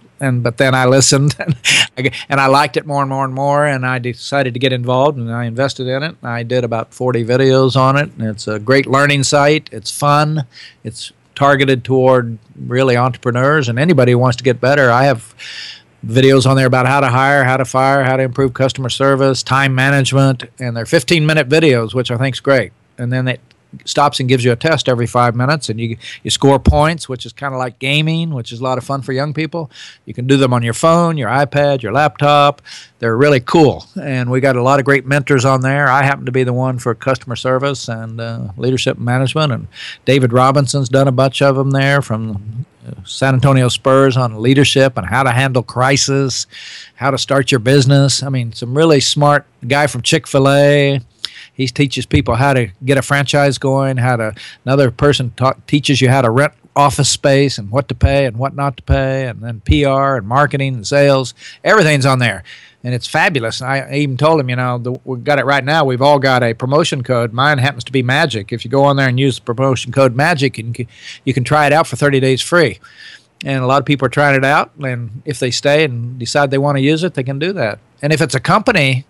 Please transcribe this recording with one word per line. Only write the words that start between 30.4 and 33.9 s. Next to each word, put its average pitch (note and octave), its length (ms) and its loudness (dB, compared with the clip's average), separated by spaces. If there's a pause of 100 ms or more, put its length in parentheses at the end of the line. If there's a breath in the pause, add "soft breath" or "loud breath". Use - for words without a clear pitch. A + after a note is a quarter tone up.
on A#2+ 120 0
your A#2 100 -4
phone, E3 420 2
your A#2+ 120 -4
iPad, C#3+ 520 0
your G#2 120 -6
laptop. C#3+ 720 2 (360 loud breath)
They're A2+ 180 -2
really C#3+ 220 4
cool, B2 560 2